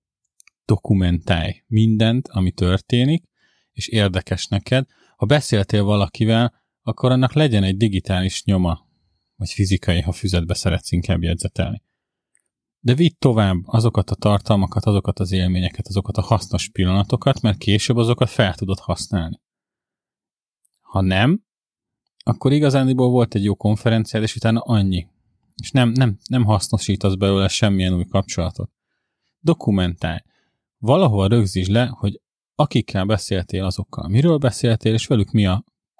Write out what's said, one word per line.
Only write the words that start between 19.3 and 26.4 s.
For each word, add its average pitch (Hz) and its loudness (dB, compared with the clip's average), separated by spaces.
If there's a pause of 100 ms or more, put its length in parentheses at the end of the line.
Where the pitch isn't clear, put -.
Ha - -4
nem, 101 2 (800)
akkor 131 0
igazándiból 131 2
volt 123 2
egy 101 0
jó 101 0
konferenciád, 110 -2
és 107 -6
utána 113 0
annyi. 95 0 (540)
És - -14
nem, 123 2
nem, 117 0 (100)
nem 123 0